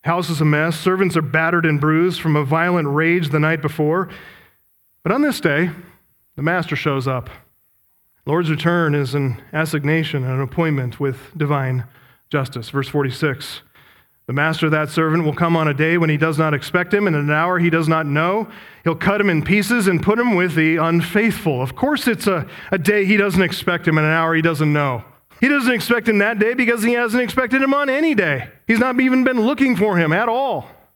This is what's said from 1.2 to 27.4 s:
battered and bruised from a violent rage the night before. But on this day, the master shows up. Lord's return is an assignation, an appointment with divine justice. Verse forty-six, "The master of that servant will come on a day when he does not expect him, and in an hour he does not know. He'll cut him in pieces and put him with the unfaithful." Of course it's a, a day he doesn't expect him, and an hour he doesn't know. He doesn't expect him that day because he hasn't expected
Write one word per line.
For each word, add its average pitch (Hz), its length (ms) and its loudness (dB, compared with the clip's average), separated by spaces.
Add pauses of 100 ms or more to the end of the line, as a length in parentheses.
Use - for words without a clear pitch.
battered 160 440 0
and 151 140 2
bruised 160 400 0
from 156 160 0
a 147 80 2
violent 165 460 0
rage 160 400 0
the 151 100 0
night 156 220 0
before. 156 480 -2 (920)
But 185 100 -2
on 269 80 0
this 294 180 0
day, 160 300 0 (680)
the 135 40 -8
master 170 340 -2
shows 135 320 -2
up. 131 220 -4 (960)
Lord's 160 240 -2
return 160 460 0
is 139 180 -2
an 135 280 -4 (100)
assignation, 151 720 -2
an 131 180 -2
appointment 139 580 -4
with 135 180 -2 (200)
divine 135 460 -2 (460)
justice. 131 400 -4
Verse 139 180 -4
forty-six, 139 760 -4 (680)
"The 123 60 -6
master 156 340 0
of 151 40 2
that 151 180 0
servant 160 360 0
will 151 100 0
come 170 220 2
on 156 100 0
a 143 60 0
day 160 240 0
when 165 120 2
he 151 60 2
does 156 240 0
not 156 140 2
expect 180 400 -2
him, 202 120 2
and 165 100 0
in 147 80 0
an 147 80 0
hour 175 280 0
he 170 100 2
does 160 200 2
not 160 160 0
know. 170 420 0 (380)
He'll 165 100 0
cut 202 240 0
him 202 100 2
in 156 140 0
pieces 208 440 0
and 175 140 2
put 214 160 2
him 240 180 2
with 175 200 0
the 160 220 2
unfaithful." 170 840 0
Of 131 140 -6
course 285 320 -2
it's 208 200 -2
a, 175 200 -2 (240)
a 190 60 0
day 202 260 2
he 202 140 4
doesn't 190 240 4
expect 175 440 -2
him, 160 120 4
and 156 100 4
an 156 60 2
hour 165 200 2
he 160 80 2
doesn't 156 300 2
know. 139 320 0 (380)
He 254 80 4
doesn't 254 240 2
expect 226 340 0
him 214 120 2
that 208 200 2
day 226 140 2
because 240 280 0
he 233 120 2
hasn't 240 280 0
expected 254 400 0